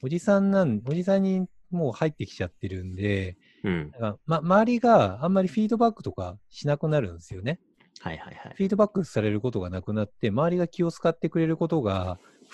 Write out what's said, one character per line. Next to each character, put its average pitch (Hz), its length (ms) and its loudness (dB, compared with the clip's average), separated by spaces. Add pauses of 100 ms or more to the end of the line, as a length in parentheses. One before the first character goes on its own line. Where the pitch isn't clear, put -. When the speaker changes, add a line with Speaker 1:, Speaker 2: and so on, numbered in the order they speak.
Speaker 1:
う 131 40 -8
お - 20 -6
じ 165 100 -2
さ 202 220 4
ん 196 100 2
な 196 140 4
ん、 110 220 0
お 143 80 -2
じ 175 100 -2
さ 196 140 2
ん 196 40 2
に 190 240 0 (240)
も 170 200 0
う - 20 -4
入 160 160 0
っ 151 40 -2
て - 120 -8
き - 100 -10
ち 98 100 -4
ゃ - 20 -2
っ 85 40 -10
て - 180 -8
る 92 160 -6
ん 92 100 -8
で、 98 420 -2 (280)
Speaker 2:
う 98 60 0
ん。 76 220 -2
Speaker 1:
な 113 180 -4
ん - 20 -6
か、 - 140 -14
ま、 160 120 0
周 185 260 4 (100)
り 233 40 0
が 135 460 4
あ - 20 -2
ん 185 80 2
ま 190 80 4
り 185 60 0
フ - 80 -6
ィ 214 100 2
ー - 20 -4
ド 226 80 0
バ 233 120 4
ッ 220 40 0
ク - 100 -18
と - 100 -6
か 90 260 -8 (100)
し - 180 -10
な 147 120 2
く 160 100 -4
な 151 120 2
る 92 120 -4
ん 82 40 -14
で 82 40 -18
す - 140 -16
よ 92 80 -12
ね。 143 160 -6 (420)
Speaker 2:
は - 120 -8
い 80 60 -10
は - 120 -16
い - 40 -18
は - 160 -18
い。 - 60 -18
Speaker 1:
フ 196 60 -2
ィ 190 40 2
ー - 20 -2
ド 196 80 2
バ 208 100 6
ッ - 40 -12
ク 190 140 -2
さ - 160 0
れ 104 100 2
る 104 100 0
こ 127 100 -2
と 113 100 -2
が 90 100 -6
な 90 120 -4
く 107 100 -6
な 107 120 0
っ - 20 -2
て、 - 220 -4
周 139 240 2
り 180 40 0
が 175 120 0
気 - 160 -2
を 170 80 0
使 - 140 -6
っ 165 120 2
て - 100 -2
く 170 100 -2
れ 165 80 4
る 160 100 0
こ 165 120 0
と 156 140 0
が 92 360 -2 (360)